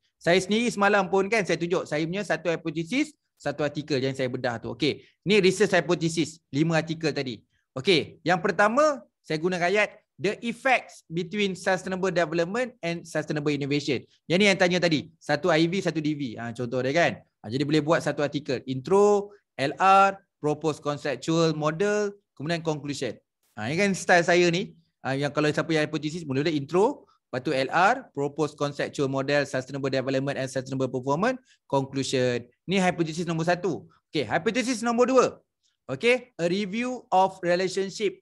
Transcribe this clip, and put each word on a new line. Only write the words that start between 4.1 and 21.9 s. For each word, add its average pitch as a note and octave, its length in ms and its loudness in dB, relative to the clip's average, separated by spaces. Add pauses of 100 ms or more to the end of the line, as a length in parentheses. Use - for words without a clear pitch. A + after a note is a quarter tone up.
saya C3 160 -2
bedah B2+ 240 -4
tu. A2+ 160 -8
Okey. B2+ 320 -2 (160)
Ni G#3 180 2
research F#3+ 380 4
hipotesis, E3 720 0
lima D#3+ 320 2
artikel D#3+ 320 -2
tadi. B2+ 320 -6 (320)
Okey, C3+ 480 2
yang E3+ 160 2
pertama A3 640 2 (160)
saya - 160 -6
guna F3 240 -2
ayat G3+ 380 0 (160)
the F#3 320 -4
effects - 640 -2
between F#3 480 -2
sustainable F#3 500 -2
development F3 720 -2
and E3+ 240 -6
sustainable D3+ 460 -4
innovation. C#3+ 500 -2 (300)
Yang E3+ 100 4
ni G#3 80 4
yang F#3+ 100 4
tanya F3+ 220 4
tadi, E3 300 0 (100)
satu D3+ 320 0
I D#3+ 160 4
V, F#3 140 -2
satu D#3+ 180 -2
D D3+ 140 -2
V. C#3+ 80 -8 (180)
Ha, A#2 140 -10
contoh B2+ 260 -4
dia B2+ 140 -2
kan. D#3+ 240 2
Ha, - 320 -18
jadi C3+ 160 -2
boleh D3+ 160 2
buat D3+ 160 2
satu D3 240 -2
artikel, C#3 420 -4
intro, G3 720 2 (240)
L C#3 180 -2
R, G3 380 6 (240)
proposed D3+ 480 -2
conceptual D3 720 0
model, G3+ 560 0 (240)